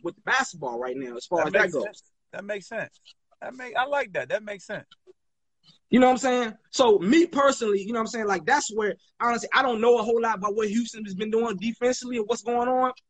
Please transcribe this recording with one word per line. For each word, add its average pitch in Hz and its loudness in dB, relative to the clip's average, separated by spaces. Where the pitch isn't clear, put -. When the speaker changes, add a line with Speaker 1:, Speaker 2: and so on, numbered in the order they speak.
Speaker 1:
with 170 -8
the - -20
basketball 160 -4
right 127 -6
now 123 -10
as 120 -12
far 175 0
Speaker 2:
That - 2
Speaker 1:
as 190 -2
that 202 4
Speaker 2:
makes 180 0
Speaker 1:
goes. 123 -2
Speaker 2:
sense. - -14
That - -12
makes 202 -10
sense. 214 -10
That - -12
make, 247 -14
I 247 0
like 277 -4
that. 135 -4
That 208 -4
makes 208 -14
sense. 196 -12
Speaker 1:
You 247 6
know 254 8
what 254 8
I'm 254 0
saying? 247 -2
So 233 6
me 277 4
personally, 233 2
you 190 -10
know 226 -2
what - 0
I'm 220 -4
saying? 220 -4
Like, 175 -2
that's 277 2
where, 208 -2
honestly, 233 -2
I 262 4
don't 233 0
know 240 6
a 220 0
whole 233 0
lot 226 0
about 202 -4
what 220 0
Houston 226 -4
has 190 -8
been 214 -4
doing 226 0
defensively 240 -2
and 208 -2
what's 226 -2
going 240 0
on. 254 2